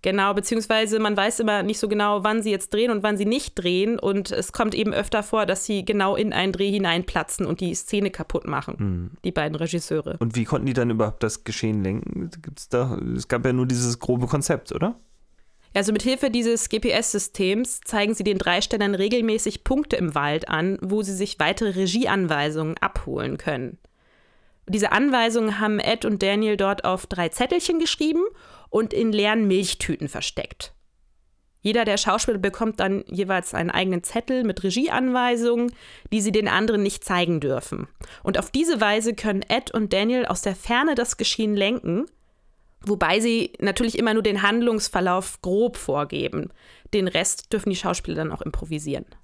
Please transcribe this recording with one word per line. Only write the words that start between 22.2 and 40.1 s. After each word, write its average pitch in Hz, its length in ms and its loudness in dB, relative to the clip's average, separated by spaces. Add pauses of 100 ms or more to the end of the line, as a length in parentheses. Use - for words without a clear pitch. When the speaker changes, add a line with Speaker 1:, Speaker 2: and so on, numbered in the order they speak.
Speaker 1:
abholen - 600 -4
können. 131 400 -4 (920)
Diese 202 240 0
Anweisungen 226 680 2
haben 208 180 2
Ed - 260 0
und 208 180 0
Daniel 208 340 2
dort 196 280 0
auf 185 220 0
drei 175 220 -2
Zettelchen 330 500 0
geschrieben 320 460 0 (440)
und 220 240 0
in 226 200 2
leeren 214 340 4
Milchtüten 185 640 0
versteckt. - 680 -8 (840)
Jeder 220 240 2
der 208 140 2
Schauspieler 214 400 0
bekommt 202 420 -2
dann 196 260 0
jeweils 185 480 -2
einen 170 160 0
eigenen 180 320 0
Zettel 254 400 -2
mit 202 220 -2
Regieanweisungen, 240 1080 0 (400)
die 220 80 2
sie 208 120 0
den 214 160 2
anderen 208 340 2
nicht 196 220 -2
zeigen 175 340 2
dürfen. - 480 -4 (380)
Und - 160 0
auf - 100 -6
diese 311 300 2
Weise 220 340 2
können 202 280 -2
Ed - 280 -2
und 214 220 0
Daniel 226 340 2